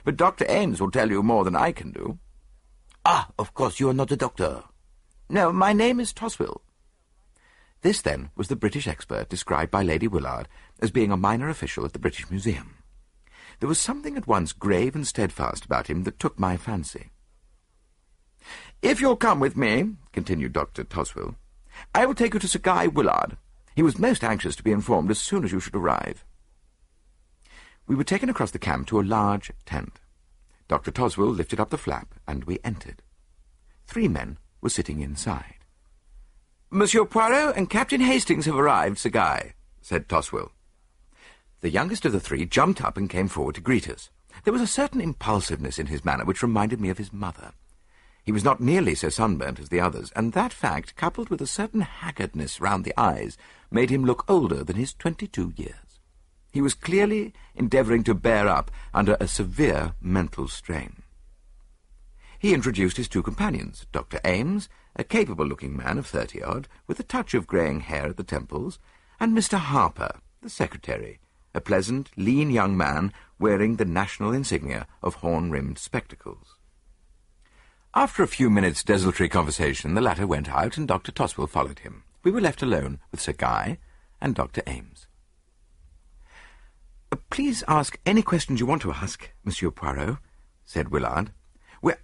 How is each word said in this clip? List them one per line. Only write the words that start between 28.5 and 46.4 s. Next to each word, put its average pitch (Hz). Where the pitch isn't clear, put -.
the -
camp 69
to 107
a 98
large 101
tent. -
Doctor -
Toswell 110
lifted 87
up 107
the 156
flap, -
and 67
we 87
entered. -
Three 226
men 71
were -
sitting 76
inside. 71
"Monsieur 202
Poirot 254
and 190
Captain 247
Hastings 208
have 151
arrived, 104
Sir 120
Guy," 87
said -
Toswell. 67
The 85
youngest 165
of 139
the 98
three 78
jumped 156
up -
and 98
came 92
forward 76
to -
greet 113
us. -
There 214
was 240
a 240
certain 277
impulsiveness 87
in 78
his 71
manner 67
which -